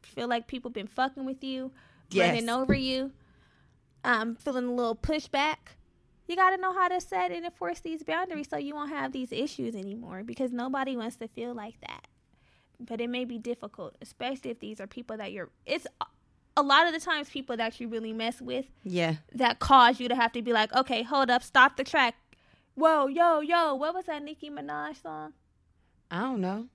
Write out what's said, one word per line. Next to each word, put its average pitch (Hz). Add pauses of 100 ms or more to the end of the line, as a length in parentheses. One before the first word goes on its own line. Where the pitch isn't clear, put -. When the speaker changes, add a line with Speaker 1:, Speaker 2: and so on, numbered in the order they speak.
Speaker 1:
Feel -
like 233
people 247
been 220
fucking 269
with 269
you, 262 (400)
Speaker 2:
Yes. 180
Speaker 1:
running 233
over 254
you, 262 (920)
um, 233
feeling 254
a 247
little 240
pushback. 302 (720)
You 339
gotta 381
know 370
how 359
to 359
set 359
and 339
enforce 339
these 320
boundaries 320
so 302
you 294
won't 294
have 277
these 254
issues 247
anymore, 196
because 240
nobody 262
wants 233
to 226
feel 240
like 220
that. - (720)
But 233
it 240
may 247
be 240
difficult, 220
especially 254
if 233
these 214
are 196
people 233
that 196
you're, 190 (160)
it's - (140)
a, - (500)
a 294
lot 285
of 330
the 320
times 302
people 262
that 226
you 233
really 220
mess 226
with 254 (180)
Speaker 2:
Yeah. 175 (180)
Speaker 1:
that 240
cause 254
you 247
to 240
have 233
to 240
be 233
like, 220
"Okay, 254
hold 262
up, 247
stop 262
the 269
track. 262 (640)
Whoa, 302
yo, 330
yo." 320
What 302
was 370
that 302
Nicki 294
Minaj 294
song? 156 (800)
Speaker 2:
I 170
don't 247
know. 202